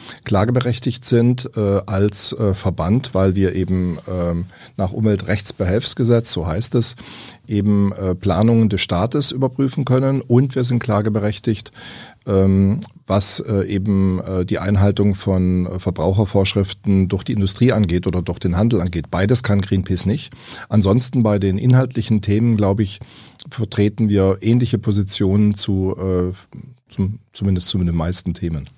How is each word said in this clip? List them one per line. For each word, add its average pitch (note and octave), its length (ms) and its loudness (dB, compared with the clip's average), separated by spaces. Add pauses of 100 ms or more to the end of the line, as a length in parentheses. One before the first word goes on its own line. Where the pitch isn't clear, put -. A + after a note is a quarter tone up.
(240)
klageberechtigt A#2+ 800 0
sind, B2 520 2
äh, G2+ 300 0
als, G2 460 0
äh, G2+ 220 0
Verband, F#2+ 600 -2
weil F#2+ 220 2
wir F#2+ 180 2
eben, F2+ 440 -2 (100)
ähm, F2 380 -2 (300)
nach F#2+ 160 -2
Umweltrechtsbehelfsgesetz, G#2+ 1400 0
so D#2+ 120 -4
heißt E2 300 -4
es, A#2 220 0 (500)
eben, G2+ 460 2
äh, F#2 240 -2
Planungen A2 520 4
des F#2+ 120 0
Staates B2 500 0
überprüfen C3 540 -2
können C3 380 2
und C3 340 2
wir B2+ 80 0
sind B2 160 0
klageberechtigt, G#2 920 -2 (560)
ähm, G2 540 4 (260)
was, - 320 0
äh, G2 300 -2
eben, G2 500 0
äh, F#2 260 -4
die F#2+ 140 -2
Einhaltung G2+ 560 2
von, F#2 520 0
äh, F2+ 120 -6
Verbrauchervorschriften F#2+ 1300 0
durch F#2+ 140 -2
die - 120 -4
Industrie G#2 360 2
angeht F#2 380 2
oder F2 140 -2
durch E2+ 180 -6
den F2 160 0
Handel A2 240 2
angeht. E2+ 320 -4
Beides G#2+ 320 2
kann G2+ 160 2
Greenpeace F#2+ 460 -2
nicht. - 260 -2 (360)
Ansonsten G#2+ 540 2
bei G#2 160 2
den F#2+ 200 0
inhaltlichen B2 640 2
Themen, A2 340 2
glaub G2+ 240 2
ich, G2+ 180 -2 (500)
vertreten B2 600 -2
wir F#2+ 320 2
ähnliche A#2 360 2
Positionen G2+ 800 2
zu, F#2+ 420 -2
äh, F#2 360 -2 (560)
zum, G2+ 320 -4 (120)
zumindest F#2+ 360 -2
zu G2+ 100 -2
den F2 160 0
meisten E2+ 400 -2
Themen. D#2+ 440 -6